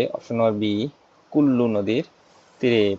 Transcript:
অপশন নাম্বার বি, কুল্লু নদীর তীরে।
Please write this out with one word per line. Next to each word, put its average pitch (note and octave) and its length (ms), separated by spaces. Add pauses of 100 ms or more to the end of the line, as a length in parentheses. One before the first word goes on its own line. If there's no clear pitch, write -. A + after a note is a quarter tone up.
(140)
অপশন - 220
নাম্বার A2+ 240
বি, G#2+ 120 (600)
কুল্লু C3+ 360
নদীর G#2+ 360 (560)
তীরে। A#2+ 220 (160)